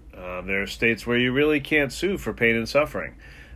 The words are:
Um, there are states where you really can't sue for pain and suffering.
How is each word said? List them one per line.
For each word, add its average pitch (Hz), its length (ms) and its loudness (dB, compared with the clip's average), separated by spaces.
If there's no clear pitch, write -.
Um, 90 300 -8
there 98 160 0
are 101 60 -4
states 113 380 0
where 120 120 2
you 123 140 2
really 147 280 4
can't 143 320 2
sue 185 260 -2
for - 140 -4
pain 113 240 2
and 113 140 -2
suffering. 139 460 0